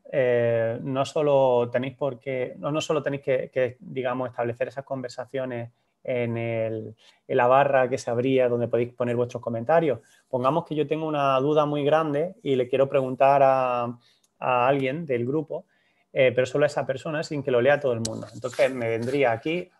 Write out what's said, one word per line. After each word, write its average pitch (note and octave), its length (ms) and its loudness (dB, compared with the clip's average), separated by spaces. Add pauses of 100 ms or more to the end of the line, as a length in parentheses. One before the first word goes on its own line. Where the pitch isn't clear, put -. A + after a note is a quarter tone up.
(120)
eh, A#2+ 680 2
no C3+ 240 -2
solo C3+ 640 2
tenéis B2+ 280 -4
por C3 240 -6
qué, C3 380 -6
no, D3+ 120 -4
no D3+ 100 -2
solo D3+ 220 -2
tenéis C#3 220 -6
que, B2+ 280 -2
que, B2 280 -2
digamos, B2+ 480 -6
establecer A#2+ 400 -4
esas C3+ 160 -12
conversaciones B2+ 880 -8 (320)
en A#2+ 320 -2
el, A2 580 -4 (320)
en C3 100 0
la B2 120 6
barra C3+ 400 6
que B2+ 100 -2
se - 100 -8
abría B2+ 400 2
donde A#2+ 200 0
podéis A#2+ 240 0
poner A#2+ 240 -2
vuestros A#2+ 260 -4
comentarios. A#2+ 560 0 (320)
Pongamos C3+ 340 0
que D#3 120 -8
yo D3 100 0
tengo D#3 220 -4
una C#3 320 2
duda D3 260 2
muy D3 180 -2
grande D#3 600 0
y C#3 100 0
le B2 140 0
quiero C3 200 2
preguntar C3+ 540 4
a, B2 560 2 (400)
a B2+ 300 2
alguien C#3 380 0
del A#2+ 200 -2
grupo, D3+ 380 -6 (480)
eh, C3 200 4
pero B2+ 140 0
solo D3 200 2
a - 20 4
esa C#3 180 -4
persona D3+ 380 -6
sin D3 180 -6
que C3 80 -4
lo B2 100 4
lea C#3 200 4
todo C3 140 -2
el A2+ 60 -6
mundo. A2+ 320 -8
Entonces B2+ 400 -2
me A#2+ 180 -4
vendría A#2+ 420 0
aquí D#3+ 360 -4 (120)